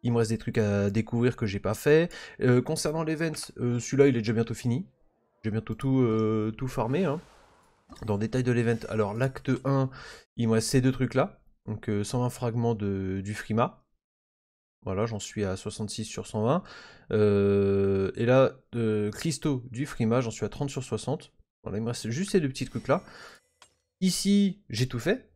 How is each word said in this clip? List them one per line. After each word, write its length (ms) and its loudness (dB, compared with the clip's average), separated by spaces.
il 80 0
me 80 2
reste 120 2
des 80 0
trucs 200 -4
à 320 2
découvrir 460 0
que 100 -2
j'ai 140 -2
pas 140 -2
fait. 380 4
Euh, 200 6
concernant 440 -2
l'event, 260 -2
euh, 200 0
celui-là 300 6
il 80 4
est 40 2
déjà 120 0
bientôt 200 0
fini. 320 -2
J'ai 80 -2
bientôt 240 -4
tout, 240 2
euh, 580 2
tout 80 -6
farmé, 380 -2
hein. 160 -2
Dans 100 0
le 60 -2
détail 220 0
de 80 2
l'event, 280 2
alors 260 0
l'acte 380 -2
un, 260 2
il 120 0
me 60 4
reste 160 2
ces 100 4
deux 120 4
trucs 220 -4
là. 260 -2
Donc, 220 -6
euh, 140 0
cent 180 -2
vingt 100 0
fragments 440 -2
de, 460 -2
du 140 -6
Frima. 520 -2
Voilà, 220 -2
j'en 140 -6
suis 260 -6
à 120 -2
soixante-six 480 -8
sur 220 -10
cent 160 -4
vingt. 200 2
Euh, 1040 4
et 100 -2
là, 280 6
euh, 360 0
cristaux 600 -4
du 140 -6
Frima, 380 2
j'en 80 -2
suis 160 -6
à 20 -4
trente 220 -6
sur 120 -6
soixante. 520 -6
Voilà, 160 -6
il 40 -4
me 60 -4
reste 200 -6
juste 220 -4
ces 100 4
deux 80 -2
petits 160 -6
trucs-là. 400 -2
Ici, 680 2
j'ai 180 0
tout 100 -6
fait. 380 -2